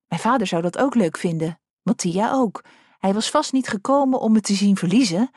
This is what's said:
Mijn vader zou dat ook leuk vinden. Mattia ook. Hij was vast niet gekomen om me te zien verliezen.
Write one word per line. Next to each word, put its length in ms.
Mijn 120
vader 260
zou 160
dat 160
ook 160
leuk 220
vinden. 440
Mattia 500
ook. 320
Hij 160
was 160
vast 220
niet 160
gekomen 520
om 120
me 80
te 140
zien 220
verliezen. 600